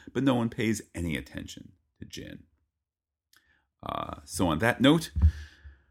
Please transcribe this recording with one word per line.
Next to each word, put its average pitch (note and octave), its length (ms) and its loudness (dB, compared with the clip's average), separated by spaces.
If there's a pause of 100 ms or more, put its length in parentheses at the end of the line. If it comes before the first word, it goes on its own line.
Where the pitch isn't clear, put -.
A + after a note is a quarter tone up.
(120)
but B2 100 -2
no C3+ 120 4
one A2+ 140 0
pays A2 340 -2 (120)
any E2+ 220 -4
attention - 560 -12 (260)
to - 60 -16
Jin. - 400 -16 (1400)
Uh, - 420 -8
so - 240 0
on D#2 100 2
that A#2 220 2
note, D3 300 6 (800)